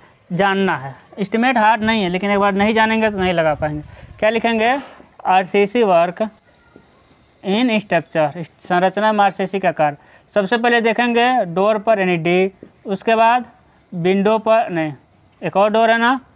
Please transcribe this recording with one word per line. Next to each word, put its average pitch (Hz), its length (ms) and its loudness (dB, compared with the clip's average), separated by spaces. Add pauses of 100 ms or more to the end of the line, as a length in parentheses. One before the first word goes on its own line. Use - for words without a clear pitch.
(320)
जानना 190 440 0
है। 135 180 -10 (240)
Estimate 233 400 0
hard 214 240 2
नहीं 220 200 0
है, 180 60 0
लेकिन 185 220 -2
एक 202 80 2
बार 202 140 2
नहीं 202 220 0
जानेंगे 220 360 0
तो 208 80 -8
नहीं 185 140 0
लगा 160 220 0
पाएंगे। 151 280 -6 (360)
क्या 214 120 0
लिखेंगे? 226 480 0 (480)
आरसीसी 196 560 2
वर्क 175 400 0 (1200)
in 226 280 0
structure, 165 680 -2
इस 170 220 -12
संरचना 185 540 0
में 208 120 2
आरसीसी 196 340 -2
का 190 140 0
कार्य। 147 240 -2 (380)
सबसे 202 220 0
पहले 240 240 2
देखेंगे 233 640 0
door 190 340 0
पर 208 200 0
यानी 185 180 0
D, 175 340 0 (360)
उसके 220 280 -2
बाद 226 320 2 (480)
विंडो 196 440 0
पर, 220 320 0
नहीं, 160 220 -4 (500)
एक 180 140 -4
और 208 140 2
door 220 200 2
है 226 80 2
ना 247 220 0 (160)